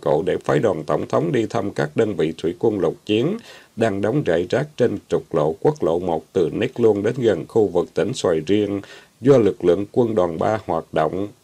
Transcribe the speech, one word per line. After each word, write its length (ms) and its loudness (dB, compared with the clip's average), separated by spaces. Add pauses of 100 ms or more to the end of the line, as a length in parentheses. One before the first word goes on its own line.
cộ 240 0
để 120 0
phái 220 0
đoàn 240 0
tổng 240 -2
thống 240 -2
đi 140 0
thăm 260 -4
các 240 -2
đơn 200 0
vị 220 -2
thủy 220 -4
quân 200 0
lục 160 0 (100)
chiến 320 0 (380)
đang 260 0
đóng 220 0
rải 260 0
rác 180 0 (100)
trên 200 2 (120)
trục 260 -4
lộ 240 0
quốc 240 0
lộ 160 0
một 240 -2 (100)
từ 200 2
Nét 260 -4
Luông 240 4
đến 140 0
gần 300 0
khu 200 2
vực 260 -2
tỉnh 200 -2
Xoài 260 0
Riêng, 420 0 (400)
do 160 6
lực 280 2
lượng 260 4
quân 240 0
đoàn 240 0
ba 260 0
hoạt 260 -4
động. 360 -2 (160)